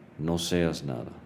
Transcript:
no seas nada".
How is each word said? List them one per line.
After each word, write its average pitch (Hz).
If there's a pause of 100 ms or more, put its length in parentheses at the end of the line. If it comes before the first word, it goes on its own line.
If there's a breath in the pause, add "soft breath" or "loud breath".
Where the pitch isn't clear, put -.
(180)
no 82
seas 85
nada". 62 (140)